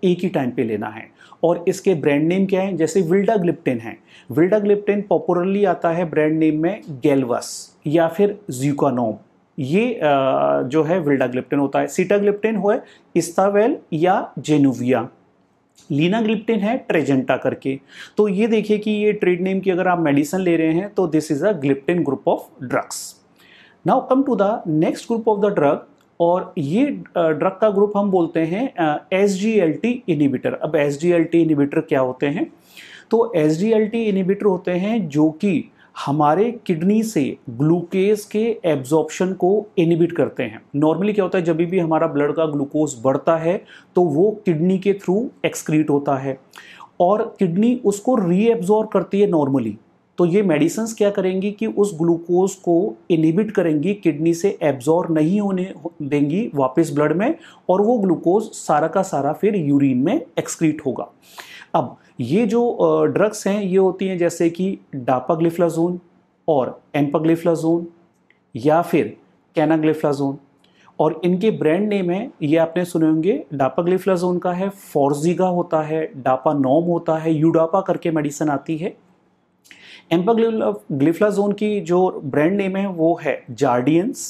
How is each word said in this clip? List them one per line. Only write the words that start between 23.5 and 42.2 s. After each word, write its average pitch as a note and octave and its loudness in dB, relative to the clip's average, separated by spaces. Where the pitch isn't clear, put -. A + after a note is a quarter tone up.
Now B3 2
come C4+ 2
to A3+ 0
the G#3 0
next - -4
group A3+ -2
of G#3+ 0
the G3+ 0
drug, D3 2
और F3 0
ये, F#3+ -2
अ, E3 2
ड्रग D#3+ 0
का A3 2
ग्रुप G3+ 2
हम G3+ 0
बोलते E3+ 0
हैं, F#3 -2
अ, D3+ -2
एसजीएलटी G3 2
इनहिबिटर। C3+ 2
अब D#3 -4
एसजीएलटी D#3+ 2
इनहिबिटर D3+ 2
क्या D3+ 0
होते C3 -2
हैं? F#3 -4
तो A3+ 2
एसजीएलटी G#3+ 2
इनहिबिटर G3 0
होते F3+ 0
हैं F#3+ -2
जो D3+ 2
कि E3 -2
हमारे D#3 2
किडनी G3 2
से D3+ -2
ग्लूकोज F3 0
के A3 -2
एब्जॉर्प्शन D#3 0
को F#3+ 0
इनहिबिट E3+ 2
करते C3+ -2
हैं। A2+ -10
normally E3 0
क्या G3+ 0
होता F3+ -2
है, F3+ 0
जब D#3+ 0
भी F3 0
हमारा D#3+ 0
ब्लड C#3+ 0